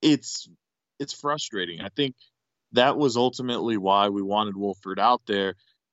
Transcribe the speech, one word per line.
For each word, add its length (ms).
it's, 460
it's 160
frustrating. 680
I 80
think 260
that 240
was 200
ultimately 600
why 340
we 120
wanted 340
Wolford 440
out 260
there. 280